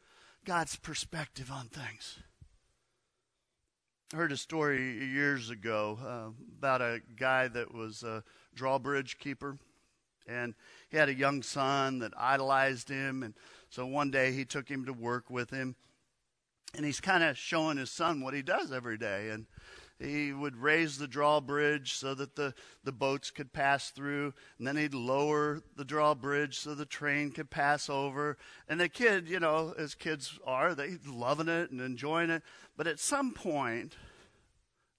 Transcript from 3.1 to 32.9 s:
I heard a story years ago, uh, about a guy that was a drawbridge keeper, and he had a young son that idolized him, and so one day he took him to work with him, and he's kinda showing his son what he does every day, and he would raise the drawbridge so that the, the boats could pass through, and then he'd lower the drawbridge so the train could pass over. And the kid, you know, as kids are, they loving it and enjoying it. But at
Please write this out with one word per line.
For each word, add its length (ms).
I 40
heard 140
a 60
story 680
years 440
ago, 520
uh, 300
about 240
a 200
guy 340
that 240
was 300
a 200
drawbridge 640
keeper, 380
and 300
he 80
had 120
a 40
young 300
son 560
that 180
idolized 720
him, 320
and 120
so 160
one 260
day 200
he 140
took 220
him 180
to 80
work 360
with 200
him, 260
and 100
he's 160
kinda 340
showing 420
his 140
son 300
what 120
he 80
does 300
every 260
day, 320
and 160
he 300
would 240
raise 420
the 120
drawbridge 840
so 240
that 220
the, 160
the 60
boats 400
could 200
pass 380
through, 440
and 80
then 120
he'd 160
lower 680
the 80
drawbridge 760
so 160
the 120
train 460
could 180
pass 400
over. 480
And 100
the 80
kid, 400
you 140
know, 360
as 180
kids 500
are, 280
they 320
loving 440
it 220
and 100
enjoying 480
it. 140
But 100
at 100